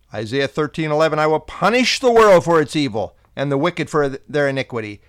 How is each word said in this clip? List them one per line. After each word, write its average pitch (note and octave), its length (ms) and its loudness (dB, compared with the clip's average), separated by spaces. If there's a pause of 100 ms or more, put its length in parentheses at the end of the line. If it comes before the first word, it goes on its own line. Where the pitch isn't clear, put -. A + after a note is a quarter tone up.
(140)
Isaiah A#2 340 -4
thirteen D#3 440 -6
eleven, D3+ 260 0
"I D3+ 80 0
will D#3 140 0
punish A3+ 580 -2
the B3 140 2
world G#3+ 320 6
for E3 160 4
its D3+ 160 -2
evil, A2+ 400 -4 (180)
and C#3 160 -4
the C#3 80 0
wicked E3 320 -2
for D3 180 0
th-, C3+ 200 -10
their C#3+ 200 0
iniquity. A#2 600 -8